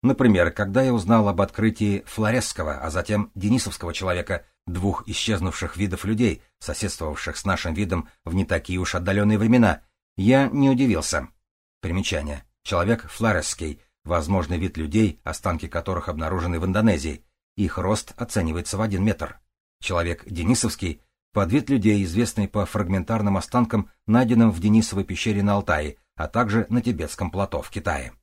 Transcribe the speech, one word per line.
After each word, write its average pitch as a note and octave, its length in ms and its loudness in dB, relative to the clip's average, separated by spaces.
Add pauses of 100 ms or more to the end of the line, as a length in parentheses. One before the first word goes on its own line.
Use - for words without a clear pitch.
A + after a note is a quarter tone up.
Например, G#2+ 500 6
когда G#2 300 0
я C3 100 4
узнал G#2+ 360 4
об G2 120 0
открытии G#2 680 0
Флоресского, G#2+ 720 -2
а D#2+ 120 -6
затем G2+ 440 -2
Денисовского G2+ 580 -2
человека, F2+ 520 -4 (220)
двух F2+ 420 -2
исчезнувших F2+ 680 -4
видов F#2+ 280 -4
людей, G#2+ 380 0 (180)
соседствовавших D#2 760 -6
с - 80 -12
нашим F2+ 300 -2
видом F2+ 340 -2 (160)
в E2 100 -6
не F#2 100 2
такие F2+ 340 -2
уж - 160 -4
отдаленные G2+ 440 2
времена, A2 440 4 (340)
я B2+ 320 4
не C#3 220 4
удивился. G#2 580 0 (520)
Примечание. D#2+ 640 -4 (180)
Человек G2+ 480 -2
Флоресский, E2+ 720 -2 (240)
возможный E2+ 540 0
вид F2 180 -4
людей, E2 480 0
останки E2+ 420 -4
которых F2 420 -4
обнаружены E2 520 -2
в F2+ 60 -2
Индонезии. F#2 580 2 (320)
Их F#2 220 -2
рост F#2+ 380 -2
оценивается F2 600 -4
в G#2+ 40 0
один G2 220 0
метр. - 360 -2 (400)
Человек E2+ 460 -2
Денисовский, F#2+ 760 -2 (320)
подвид G#2 380 0
людей, G#2 340 4
известный G2+ 420 0
по G2+ 200 -2
фрагментарным G2 680 0
останкам, A2+ 540 0 (160)
найденным A#2 460 6
в E2 80 -4
Денисовой G#2 440 4
пещере G2+ 380 -2
на G2+ 120 2
Алтае, D2+ 420 -2 (220)
а D#2 80 -4
также A2+ 420 0
на A#2 140 0
Тибетском E2+ 480 -4
плато F#2 320 -4
в - 80 -14
Китае. D2 420 -6 (100)